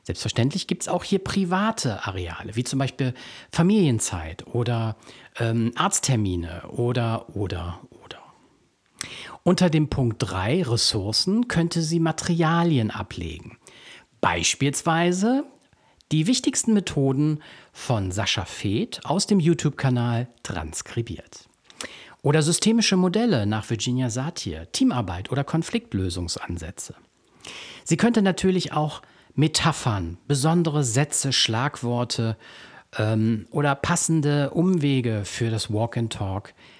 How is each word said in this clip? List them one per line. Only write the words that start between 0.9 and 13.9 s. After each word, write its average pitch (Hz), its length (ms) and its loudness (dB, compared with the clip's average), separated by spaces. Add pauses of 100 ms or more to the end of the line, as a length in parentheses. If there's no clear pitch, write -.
hier 196 140 0
private 185 880 -2
Areale, 92 500 -8
wie 123 80 0
zum 135 140 -4
Beispiel 131 380 -2 (360)
Familienzeit 151 920 2
oder, 117 520 -2 (420)
ähm, 113 360 0
Arzttermine 95 920 -2
oder, 117 640 -2
oder, 90 440 -6 (100)
oder. - 300 -20 (1200)
Unter 180 300 4
dem 151 180 4
Punkt 120 300 0
drei, 101 420 0
Ressourcen, 120 840 0
könnte 170 340 2
sie 160 180 0
Materialien 160 920 2
ablegen. - 640 -10 (640)